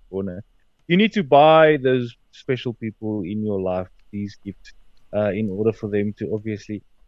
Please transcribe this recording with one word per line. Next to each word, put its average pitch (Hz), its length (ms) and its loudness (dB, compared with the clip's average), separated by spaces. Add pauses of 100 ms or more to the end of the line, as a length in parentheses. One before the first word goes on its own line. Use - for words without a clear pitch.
corner. 95 360 -8 (420)
You 170 120 2
need 220 160 2
to 202 100 0
buy 156 540 6
those 127 380 -2 (140)
special 123 440 -6
people 107 500 -8
in 107 200 -6
your 101 160 -4
life 92 280 -4 (240)
these 101 320 -10
gifts, - 280 -16 (400)
uh, 104 220 0
in 107 160 -4
order 107 220 -2
for 104 160 -10
them 104 300 -2
to 98 140 -8
obviously 107 480 -8 (280)